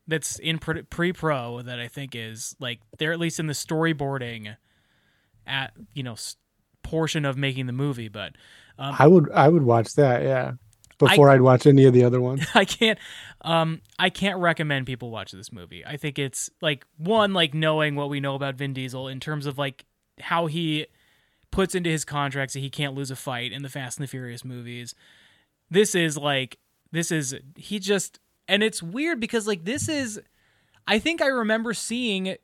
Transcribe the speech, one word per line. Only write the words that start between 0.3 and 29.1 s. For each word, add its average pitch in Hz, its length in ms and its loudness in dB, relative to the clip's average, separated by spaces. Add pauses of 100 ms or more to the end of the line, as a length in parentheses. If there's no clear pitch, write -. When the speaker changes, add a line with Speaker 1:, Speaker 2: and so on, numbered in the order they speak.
Speaker 1:
in 160 200 -4
pre-, 160 240 -6
pre-pro 147 800 -4
that 123 160 -12
I 120 100 -10
think 135 260 -12
is, 113 440 -12
like, 120 220 -10 (180)
they're 156 140 -2
at 165 80 -4
least 170 180 -2
in 160 80 -4
the 151 60 -4
storyboarding 139 1040 -4 (880)
at, 135 260 -6 (220)
you 143 80 -8
know, 123 100 -10
s-, - 240 -14 (460)
portion 160 420 -2
of 139 120 -2
making 135 300 -4
the 123 60 -6
movie. 127 360 -4
But, 101 260 -10 (440)
um, 135 200 -8
Speaker 2:
I 135 80 10
would, 165 260 8
I 151 160 6
would 165 160 4
watch 117 300 2
that, 135 280 4
yeah, 131 300 -2
Speaker 1:
I - 460 -20
Speaker 2:
before 147 320 10
I'd 135 120 10
watch 127 240 8
any 139 180 10
of 131 100 10
the 123 100 8
other 123 160 4
ones. 131 300 -2
Speaker 1:
<laughs> - 40 -12
I 202 100 6
can't, 220 340 0 (440)
um, 160 380 0 (180)
I 185 120 2
can't 190 280 -4
recommend 156 480 0
people 123 240 -10
watch 107 200 -12
this 92 220 -18
movie. 87 320 -18
I 151 120 -12
think 143 220 -6
it's, 139 320 -6 (120)
like, 151 240 -4 (100)
one, 202 360 2
like, 165 220 2
knowing 156 420 0
what 143 120 -4
we 143 100 -4
know 139 160 -4
about 139 220 -6
Vin 139 160 -6
Diesel 131 360 -10
in 131 120 -12
terms 147 260 -8
of, 135 120 -6
like, 139 260 -6 (360)
how 170 260 -2
he 156 400 -2 (640)
puts 190 240 0
into 175 160 -2
his 156 140 -2
contracts 139 500 -4
that 139 60 -8
he 139 100 -8
can't 143 240 -6
lose 135 160 -6
a 135 60 -8
fight 123 360 -8
in 135 100 -10
the 139 60 -12
Fast 131 300 -10
and 147 60 -6
the 131 40 -10
Furious 123 360 -12
movies. 120 500 -14 (760)
This 202 240 4
is, 165 220 0
like, 139 420 -2 (340)
this 165 180 -4
is, 143 260 -2 (200)
he 202 220 -10
just, 190 400 -2 (300)
and 202 140 2
it's 220 200 -2
weird 254 380 -4